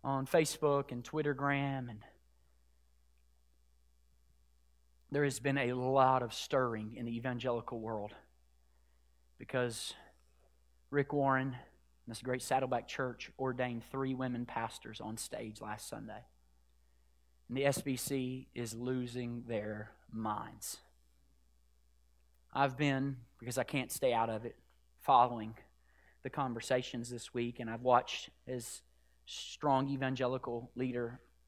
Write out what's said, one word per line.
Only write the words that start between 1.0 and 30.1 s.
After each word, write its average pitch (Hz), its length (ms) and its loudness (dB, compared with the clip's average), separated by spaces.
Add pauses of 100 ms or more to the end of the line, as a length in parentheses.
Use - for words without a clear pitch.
Twittergram, 139 880 0
and 107 100 -12 (3000)
there 143 120 4
has 135 160 2
been 139 180 2
a 127 160 2
lot 131 500 6
of 113 100 -4
stirring 117 640 0
in 120 80 -4
the 117 100 -4
evangelical 120 640 -2
world 110 320 -4 (1300)
because 123 560 -4 (960)
Rick 139 240 0
Warren 135 420 2 (500)
and 117 80 -10
this - 80 -10
great 127 200 -2
Saddleback 127 460 0
Church - 520 -6
ordained 123 500 -2
three 135 240 -2
women 123 320 -2
pastors - 540 -6
on 113 180 -8
stage 110 440 -8
last 107 260 -8
Sunday. 110 380 -10 (1200)
And 123 100 -4
the 139 80 2
S 139 160 4
B 135 140 0
C 127 580 -2
is 117 200 -4
losing 120 760 -2
their 107 440 -4 (200)
minds. 110 680 -4 (1800)
I've 135 240 2
been, 139 400 2 (220)
because 120 180 -4
I 127 60 2
can't - 280 -2
stay 127 220 2
out 113 160 4
of 110 160 -4
it, 113 100 -8 (460)
following 120 540 4 (680)
the 131 60 -6
conversations 123 800 -2
this 120 240 -10
week, 120 260 -2
and 120 100 -4
I've 117 120 -4
watched - 480 4 (180)
as 127 340 -6 (440)
strong 139 640 0
evangelical 131 840 -2